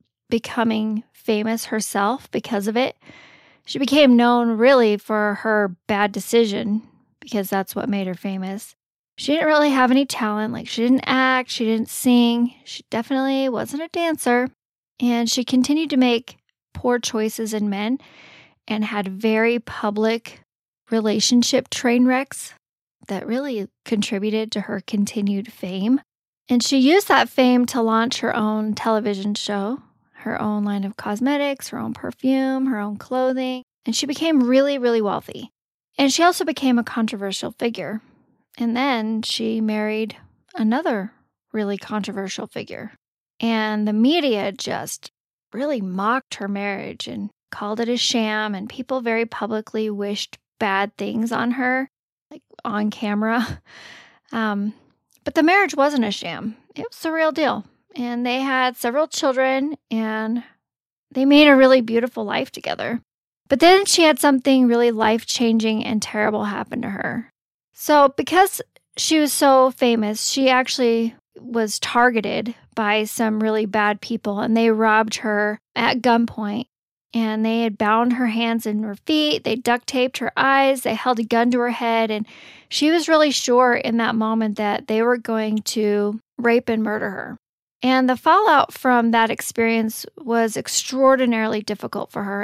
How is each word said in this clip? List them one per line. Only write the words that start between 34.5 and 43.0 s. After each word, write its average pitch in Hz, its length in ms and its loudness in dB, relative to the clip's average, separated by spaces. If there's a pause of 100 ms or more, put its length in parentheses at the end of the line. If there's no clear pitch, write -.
really 233 220 2
wealthy. - 520 -6 (440)
And 277 160 2
she 330 120 2
also 349 200 4
became 262 340 0
a 233 60 0
controversial 214 680 -4
figure. 220 500 -6 (560)
And 233 180 -2
then 226 460 -2
she 226 380 -4
married 214 560 -2 (400)
another 233 560 -2 (400)
really 202 260 -4
controversial 196 680 -8
figure. - 480 -14 (440)